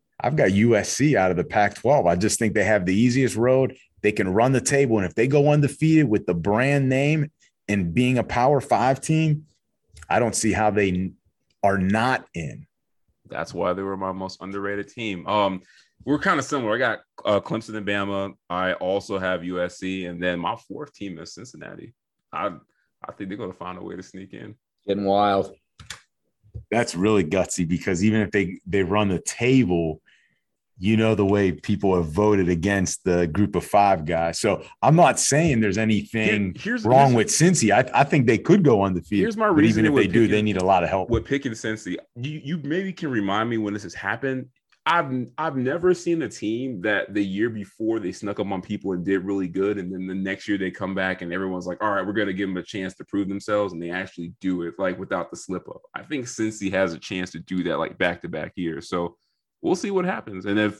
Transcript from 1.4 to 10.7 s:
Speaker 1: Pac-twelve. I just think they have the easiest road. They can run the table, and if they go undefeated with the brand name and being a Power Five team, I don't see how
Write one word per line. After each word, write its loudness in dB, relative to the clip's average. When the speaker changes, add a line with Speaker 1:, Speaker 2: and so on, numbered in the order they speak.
Speaker 1:
Pac-twelve. 2
I 4
just 0
think 0
they 2
have 2
the 0
easiest 2
road. 2
They 4
can 0
run 4
the 2
table, 2
and 0
if -8
they 2
go 4
undefeated 4
with 2
the 0
brand 2
name 0
and 0
being 2
a 2
Power 2
Five 2
team, 0
I 2
don't 0
see 0
how 2